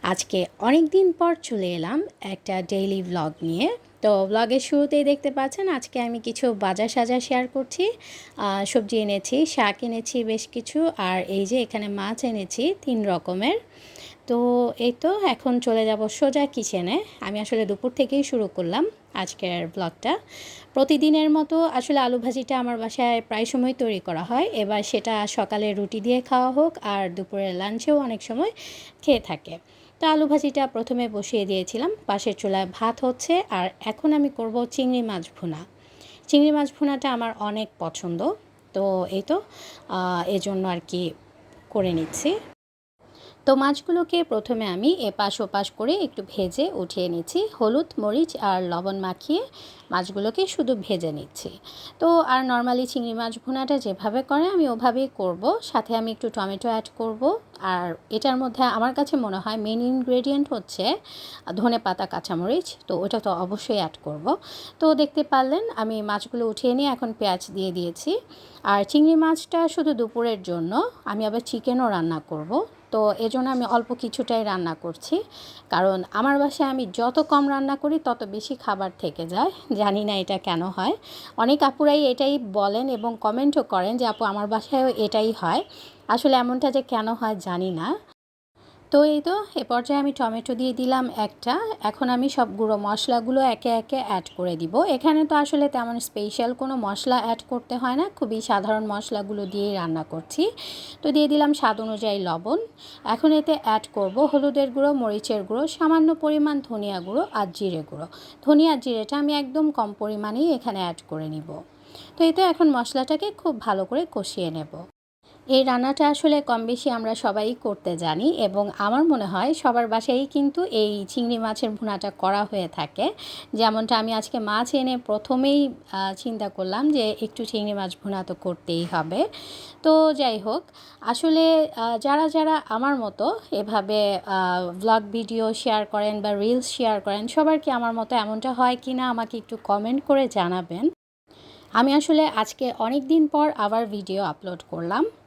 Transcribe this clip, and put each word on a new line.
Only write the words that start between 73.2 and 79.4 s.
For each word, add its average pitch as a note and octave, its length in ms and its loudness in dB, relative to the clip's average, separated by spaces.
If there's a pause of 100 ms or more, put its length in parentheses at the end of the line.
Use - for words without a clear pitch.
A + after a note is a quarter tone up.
আমি B3 160 0
অল্প A#3+ 280 0
কিছুটাই A#3 500 -2
রান্না F3+ 320 -2
করছি, D#4 480 -4 (460)
কারণ F#3 420 2
আমার C#4 280 2
বাসায় C#4+ 300 0
আমি C4 240 -2
যত A#3+ 260 2
কম C#4+ 300 4
রান্না C#4 260 0
করি D4 280 0
তত A#3 200 -2
বেশি G#3+ 320 -8
খাবার G3 440 -4
থেকে E3 280 -6
যায়। A#3+ 480 -2